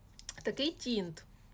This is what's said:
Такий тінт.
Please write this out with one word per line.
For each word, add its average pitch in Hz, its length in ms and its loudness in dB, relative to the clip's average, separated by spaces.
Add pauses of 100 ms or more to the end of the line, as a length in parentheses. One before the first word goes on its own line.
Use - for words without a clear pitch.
(420)
Такий 269 280 2
тінт. 196 540 0 (300)